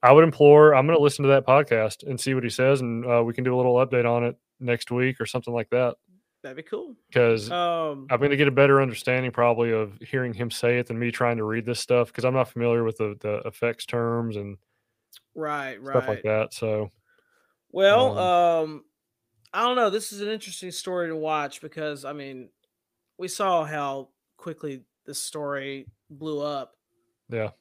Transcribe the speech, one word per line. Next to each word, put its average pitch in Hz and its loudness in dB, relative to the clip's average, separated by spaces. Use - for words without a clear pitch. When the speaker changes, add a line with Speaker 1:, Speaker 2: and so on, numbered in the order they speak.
Speaker 1:
I 127 8
would 151 10
implore, 147 8
I'm 131 4
gonna 160 2
listen 147 2
to 135 4
that 135 4
podcast 120 2
and 131 -8
see 135 -4
what 131 -2
he 120 -4
says, 131 2
and, 117 -6
uh, 120 2
we 117 -2
can 123 -6
do 127 0
a - 2
little 123 2
update 123 2
on 120 0
it 120 -4
next 120 -4
week 127 -2
or 127 -6
something 120 -8
like 117 -6
that. 123 0
Speaker 2:
That'd 131 -16
be 156 -16
cool. 254 -12
Speaker 1:
'Cause 117 2
Speaker 2:
Um, 165 -4
Speaker 1:
I'm 123 0
gonna 143 0
get 143 4
a 139 2
better 139 6
understanding 127 -4
probably 117 2
of 107 -4
hearing 123 -6
him 113 -6
say 120 0
it 120 -6
than 113 -8
me 120 -2
trying 120 -2
to 110 -4
read 110 -4
this 117 -6
stuff, 123 0
'cause 120 -8
I'm 127 0
not 131 0
familiar 117 0
with 113 -4
the, 107 -4
the 107 -6
effects - -6
terms 117 -4
and 101 -10
Speaker 2:
Right, 143 -8
Speaker 1:
stuff 135 -2
like - -
Speaker 2:
right. 104 -6
Speaker 1:
that, 107 -2
so, 107 -6
Speaker 2:
Well, 208 4
Speaker 1:
um, 175 2
Speaker 2:
um, 151 -16
I 202 -4
don't 247 0
know. 233 2
This 202 -6
is 202 -12
an 208 -6
interesting 190 -10
story 180 -6
to 160 -6
watch 156 -4
because, 151 -10
I 139 -12
mean, 139 -16
we 180 -10
saw 180 0
how 143 -6
quickly 147 -12
this 143 -10
story 139 -8
blew 147 -8
up. 143 -8
Speaker 1:
Yeah. 110 -6